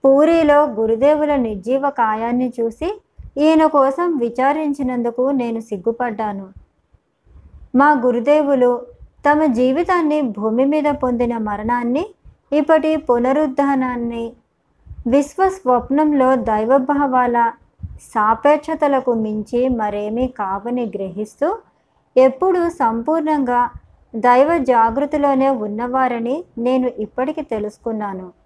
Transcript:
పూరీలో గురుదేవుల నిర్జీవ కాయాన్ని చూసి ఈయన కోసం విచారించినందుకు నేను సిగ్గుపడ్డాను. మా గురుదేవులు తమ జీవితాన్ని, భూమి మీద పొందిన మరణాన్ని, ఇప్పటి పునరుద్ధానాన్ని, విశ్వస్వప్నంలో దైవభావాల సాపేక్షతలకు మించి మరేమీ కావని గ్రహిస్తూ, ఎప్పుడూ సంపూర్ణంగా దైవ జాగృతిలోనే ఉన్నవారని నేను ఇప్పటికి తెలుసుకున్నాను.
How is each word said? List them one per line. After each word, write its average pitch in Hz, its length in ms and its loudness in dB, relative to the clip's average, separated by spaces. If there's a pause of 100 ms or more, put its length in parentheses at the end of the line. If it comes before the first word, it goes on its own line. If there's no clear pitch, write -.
పూరీలో 294 560 6 (120)
గురుదేవుల 262 680 2
నిర్జీవ 226 440 -2 (100)
కాయాన్ని 233 580 -2
చూసి 233 380 -4 (480)
ఈయన 311 300 4
కోసం 294 400 2 (100)
విచారించినందుకు 254 1040 -2 (100)
నేను 233 280 -4
సిగ్గుపడ్డాను. 214 840 -6 (1300)
మా 277 240 4
గురుదేవులు 254 720 2 (500)
తమ 302 300 2
జీవితాన్ని, 302 680 0 (100)
భూమి 220 360 -2
మీద 294 300 0
పొందిన 240 420 -2
మరణాన్ని, 233 680 -4 (480)
ఇప్పటి 311 400 2 (100)
పునరుద్ధానాన్ని, 254 1200 0 (800)
విశ్వస్వప్నంలో 277 1200 2 (140)
దైవభావాల 254 960 0 (680)
సాపేక్షతలకు 269 1120 0
మించి 214 440 -4 (100)
మరేమీ 214 600 -4
కావని 214 540 -4
గ్రహిస్తూ, 196 600 -6 (680)
ఎప్పుడూ 262 460 2 (120)
సంపూర్ణంగా 254 880 -2 (520)
దైవ 247 360 4 (140)
జాగృతిలోనే 262 840 2 (100)
ఉన్నవారని 240 760 -4 (220)
నేను 254 300 0 (120)
ఇప్పటికి 262 440 -6
తెలుసుకున్నాను. 208 840 -8 (180)